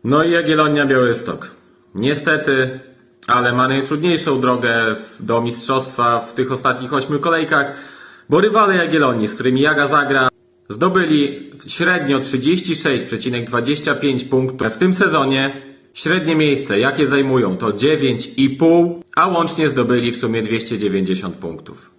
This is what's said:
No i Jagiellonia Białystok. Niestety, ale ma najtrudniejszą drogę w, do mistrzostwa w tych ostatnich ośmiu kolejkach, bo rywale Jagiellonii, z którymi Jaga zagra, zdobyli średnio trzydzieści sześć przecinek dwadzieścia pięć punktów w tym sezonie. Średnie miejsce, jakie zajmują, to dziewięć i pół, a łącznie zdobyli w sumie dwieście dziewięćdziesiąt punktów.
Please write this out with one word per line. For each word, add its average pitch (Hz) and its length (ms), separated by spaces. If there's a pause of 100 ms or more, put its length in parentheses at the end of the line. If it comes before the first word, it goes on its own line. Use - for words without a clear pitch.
No 143 200
i 170 80
Jagiellonia 151 540
Białystok. 120 640 (440)
Niestety, 139 840 (480)
ale 123 260
ma 127 140
najtrudniejszą 147 720
drogę 117 540
w, - 300
do 117 160
mistrzostwa 120 800
w - 140
tych 127 180
ostatnich 127 420
ośmiu 143 260
kolejkach, 156 540 (560)
bo 156 120
rywale 208 340
Jagiellonii, 143 520
z 101 60
którymi 127 280
Jaga 143 260
zagra, 139 420 (400)
zdobyli 156 840 (160)
średnio 156 520
trzydzieści 156 560
sześć 139 280
przecinek 117 420
dwadzieścia 139 500
pięć 127 280
punktów 131 440
w 110 100
tym 185 160
sezonie. 139 680 (320)
Średnie 160 420
miejsce, 139 440
jakie 139 280
zajmują, 131 500
to 107 160
dziewięć 135 640
i 135 120
pół, 170 540 (120)
a 170 120
łącznie 165 420
zdobyli 120 420
w 120 60
sumie 113 240
dwieście 110 360
dziewięćdziesiąt 95 580
punktów. - 640